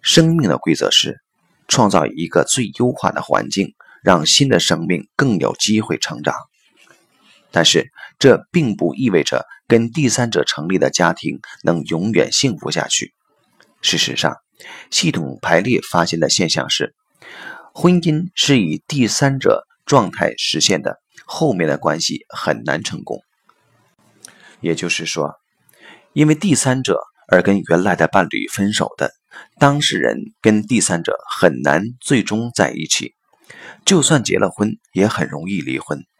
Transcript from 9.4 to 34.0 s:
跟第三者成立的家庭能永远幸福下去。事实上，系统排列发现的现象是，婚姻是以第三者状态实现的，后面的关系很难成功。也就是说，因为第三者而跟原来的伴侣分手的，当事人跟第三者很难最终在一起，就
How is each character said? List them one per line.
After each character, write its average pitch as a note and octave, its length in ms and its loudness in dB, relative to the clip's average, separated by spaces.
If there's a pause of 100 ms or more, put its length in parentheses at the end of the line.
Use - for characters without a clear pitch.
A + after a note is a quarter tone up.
跟 A#2 240 4
第 C3 180 0
三 A#2+ 220 -2
者 C#2+ 120 2
成 D2 240 -4
立 F#2 120 2
的 C2+ 100 2
家 E2+ 240 2
庭 D2 260 -8 (240)
能 E2+ 200 0
永 F2+ 280 -4
远 E2 200 2
幸 B2 260 0
福 - 140 -8
下 - 160 -4
去。 - 260 -4 (680)
事 - 180 0
实 - 180 -2
上， - 200 -2 (520)
系 - 220 0
统 C2+ 320 -6
排 E2+ 160 2
列 A2+ 200 0 (120)
发 E2+ 140 2
现 E2 140 -4
的 D2+ 100 0
现 F2 200 0
象 D2 220 -2
是， - 240 -4 (800)
婚 F3 280 4
姻 E3 320 -2
是 C#3 260 2
以 F2+ 280 -2
第 C3 200 0
三 C3+ 300 0
者 - 300 0 (180)
状 A#2 240 2
态 - 280 -4
实 - 220 -4
现 D2+ 220 0
的， - 180 -6 (260)
后 D3 280 -2
面 F2 140 0
的 C#2+ 100 0
关 D#2+ 240 -2
系 - 280 -6
很 A#1 340 -4
难 C#2 200 -4
成 - 200 -10
功。 - 180 -12 (1400)
也 E2 160 -2
就 E2+ 140 -6
是 E2 160 -6
说， D2+ 300 -6 (800)
因 D3+ 140 2
为 D#3 80 4
第 D#3 200 0
三 C3 280 0
者 - 160 0 (300)
而 F2+ 120 6
跟 G2 280 2
原 E2+ 140 2
来 G2 120 0
的 D#2+ 120 2
伴 F#2 220 2
侣 G1+ 220 -6
分 G#2 220 -2
手 - 240 -4
的， - 140 -4 (460)
当 C#3+ 240 4
事 - 160 0
人 A#1+ 200 0 (240)
跟 G#2+ 220 4
第 G#2+ 180 0
三 E2+ 220 -2
者 - 140 -4 (120)
很 C#2 320 0
难 C#2+ 220 2 (180)
最 B2+ 220 2
终 A2+ 320 -6
在 D#2+ 160 0
一 D#2 140 -8
起， - 300 -6 (680)
就 F3+ 160 4